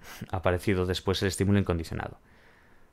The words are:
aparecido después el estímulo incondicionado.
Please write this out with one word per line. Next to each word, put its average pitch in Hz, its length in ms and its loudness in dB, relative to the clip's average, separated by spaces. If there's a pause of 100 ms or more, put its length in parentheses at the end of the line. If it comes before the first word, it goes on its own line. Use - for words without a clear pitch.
(300)
aparecido 92 540 2
después 92 380 0
el 101 60 4
estímulo 98 300 2
incondicionado. 85 600 -2 (760)